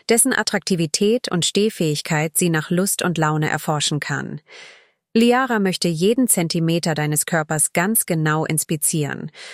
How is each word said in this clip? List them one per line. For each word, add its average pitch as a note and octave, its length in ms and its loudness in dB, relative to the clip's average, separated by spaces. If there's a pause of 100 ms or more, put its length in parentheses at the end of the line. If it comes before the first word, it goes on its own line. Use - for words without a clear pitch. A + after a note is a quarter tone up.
dessen A#3 240 4
Attraktivität G3+ 960 0
und E3+ 140 0
Stehfähigkeit D#3+ 920 0
sie F#3 120 2
nach D#3 200 0
Lust F3+ 320 0
und E3+ 160 -2
Laune D3+ 320 0
erforschen D3+ 500 -2
kann. C#3+ 400 -6 (760)
Liara A#3+ 460 4
möchte F#3 300 0
jeden G#3 400 2
Zentimeter E3 680 0
deines D3+ 300 0
Körpers D#3 480 -2
ganz G3 320 0
genau D#3 400 0
inspizieren, D3+ 840 -2 (240)